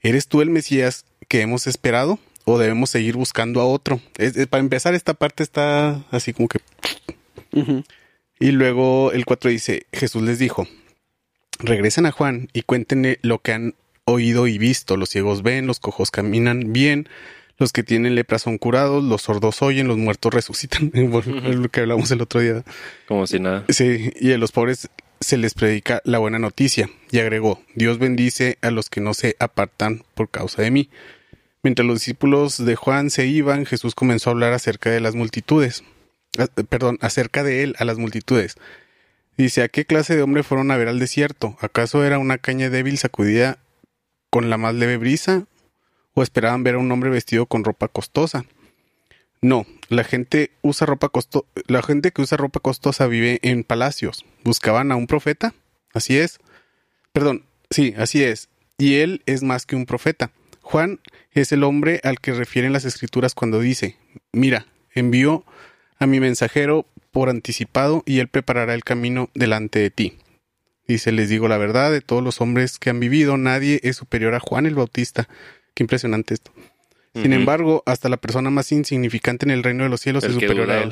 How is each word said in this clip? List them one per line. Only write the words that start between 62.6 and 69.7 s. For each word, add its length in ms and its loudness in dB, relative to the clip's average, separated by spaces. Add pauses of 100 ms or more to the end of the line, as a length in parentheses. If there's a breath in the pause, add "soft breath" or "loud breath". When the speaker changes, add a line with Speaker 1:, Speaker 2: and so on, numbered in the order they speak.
Speaker 1:
las 140 0
escrituras 480 -2
cuando 260 -2
dice, 380 -2 (340)
'Mira, 360 2 (260)
envío 500 2 (540 soft breath)
a 100 0
mi 120 4
mensajero 640 0 (260)
por 180 0
anticipado 760 -2
y 140 2
él 80 0
preparará 480 -2
el 80 -8
camino 500 -2
delante 460 0